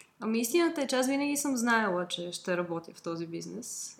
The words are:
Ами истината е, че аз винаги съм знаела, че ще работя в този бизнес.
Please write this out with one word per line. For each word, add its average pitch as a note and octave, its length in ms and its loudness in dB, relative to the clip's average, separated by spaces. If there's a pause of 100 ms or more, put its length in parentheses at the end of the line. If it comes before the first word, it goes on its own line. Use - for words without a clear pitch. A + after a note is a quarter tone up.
(200)
Ами A3+ 200 0
истината E4 420 2
е, C4 60 0
че B3+ 80 0
аз B3+ 120 4
винаги C#4+ 300 2
съм C#4 200 0
знаела, A3 500 2
че F3 240 -6
ще F3 260 -2
работя E3+ 360 -2
в - 80 -20
този E3 260 -4
бизнес. E3+ 720 -10